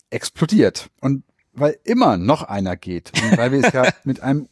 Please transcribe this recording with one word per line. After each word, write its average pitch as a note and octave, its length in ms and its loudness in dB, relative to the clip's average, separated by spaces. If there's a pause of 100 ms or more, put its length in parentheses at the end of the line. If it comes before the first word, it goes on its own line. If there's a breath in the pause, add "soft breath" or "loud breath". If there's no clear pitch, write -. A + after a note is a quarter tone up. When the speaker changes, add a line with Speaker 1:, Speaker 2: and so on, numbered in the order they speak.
(100)
Speaker 1:
explodiert. - 800 0 (120)
Und C3+ 240 -2 (280)
weil D3 320 0
immer G#3+ 320 2
noch G#2+ 280 0
einer F#2+ 320 -4
geht F2 360 -10 (100)
und A2+ 140 2
weil B2 160 0
wir C#3 120 2
es - 80 2
ja C3 100 2 (140)
Speaker 2:
<laughs> - 80 -20
Speaker 1:
mit C3+ 160 -4
einem C#3 320 -2